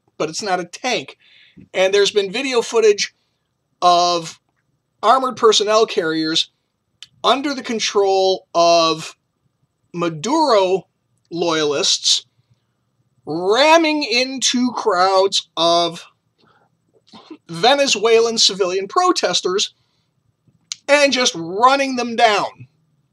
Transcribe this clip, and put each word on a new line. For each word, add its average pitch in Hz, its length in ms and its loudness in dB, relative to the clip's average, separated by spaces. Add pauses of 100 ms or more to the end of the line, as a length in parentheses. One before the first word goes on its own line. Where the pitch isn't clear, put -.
(200)
but 156 100 -4
it's 160 140 -10
not 185 160 -2
a 180 60 -8
tank. 208 520 -8 (560)
And 190 200 0
there's 202 180 2
been 196 200 -2
video 254 300 -2
footage 220 520 0 (680)
of 175 580 0 (640)
armored 254 320 2
personnel 214 500 2
carriers 160 640 -4 (680)
under 277 320 -2
the 254 100 -10
control 196 920 0
of 165 640 2 (760)
Maduro 185 960 0 (420)
loyalists 160 960 -2 (1000)
ramming 294 800 2
into 254 680 -2
crowds 190 880 0
of 170 480 0 (1400)
Venezuelan 226 880 2
civilian 190 500 0
protesters 208 880 -2 (1120)
and 277 240 4
just 247 240 -2
running 247 600 0
them 240 180 -6
down. 202 540 0 (440)